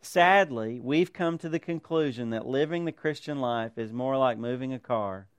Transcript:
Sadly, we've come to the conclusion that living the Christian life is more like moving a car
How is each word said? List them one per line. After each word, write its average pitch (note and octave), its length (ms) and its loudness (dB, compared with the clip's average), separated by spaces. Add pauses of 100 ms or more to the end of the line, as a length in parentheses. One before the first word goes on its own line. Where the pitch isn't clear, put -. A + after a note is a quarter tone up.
Sadly, D#3+ 800 4
we've D#3 340 0
come E3+ 240 -2
to E3+ 100 -8
the D#3+ 100 -2
conclusion D#3 720 -2
that A2+ 160 -4
living D3+ 380 0
the D#3+ 80 -4
Christian D3 480 -4
life A#2 380 -2
is A2+ 120 -6
more C3 280 -2
like B2+ 180 4
moving B2 380 -6
a B2+ 40 -8
car G2 500 -4 (100)